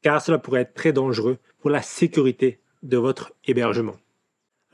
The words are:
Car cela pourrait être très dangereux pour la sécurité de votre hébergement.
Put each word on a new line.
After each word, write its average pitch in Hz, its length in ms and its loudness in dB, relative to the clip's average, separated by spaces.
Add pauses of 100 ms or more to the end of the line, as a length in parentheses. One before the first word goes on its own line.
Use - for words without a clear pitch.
Car 147 180 2
cela 165 180 0
pourrait 127 240 -2
être - 120 -6
très 160 180 0
dangereux 127 460 0 (220)
pour 147 100 0
la 143 120 0
sécurité 131 760 0 (240)
de 127 140 -2
votre 127 360 -2 (120)
hébergement. 117 520 -2 (760)